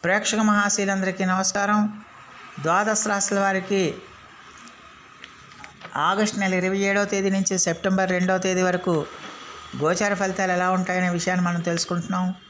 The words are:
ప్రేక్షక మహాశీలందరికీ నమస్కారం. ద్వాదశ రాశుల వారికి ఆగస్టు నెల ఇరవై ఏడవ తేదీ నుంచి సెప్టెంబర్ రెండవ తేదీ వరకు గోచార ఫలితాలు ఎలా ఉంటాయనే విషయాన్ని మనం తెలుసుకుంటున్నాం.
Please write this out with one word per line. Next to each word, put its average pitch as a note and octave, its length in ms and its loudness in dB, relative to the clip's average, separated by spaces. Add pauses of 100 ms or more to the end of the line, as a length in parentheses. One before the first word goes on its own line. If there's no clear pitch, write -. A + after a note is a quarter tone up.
ప్రేక్షక G3+ 340 0
మహాశీలందరికీ G3 880 2
నమస్కారం. G3+ 760 0 (580)
ద్వాదశ G3+ 460 2
రాశుల G3+ 320 0
వారికి F#3+ 560 0 (2000)
ఆగస్టు G3 440 2
నెల F#3+ 140 0
ఇరవై F#3 240 0
ఏడవ G3 280 2
తేదీ G3 240 0
నుంచి F#3+ 280 2
సెప్టెంబర్ F#3 520 0
రెండవ F#3 280 2
తేదీ F#3 240 0
వరకు F3+ 440 2 (720)
గోచార F3+ 360 2
ఫలితాలు F#3+ 380 0
ఎలా F3+ 200 2
ఉంటాయనే F#3 380 0
విషయాన్ని F3+ 360 0
మనం F3 160 0
తెలుసుకుంటున్నాం. F3 720 -2 (160)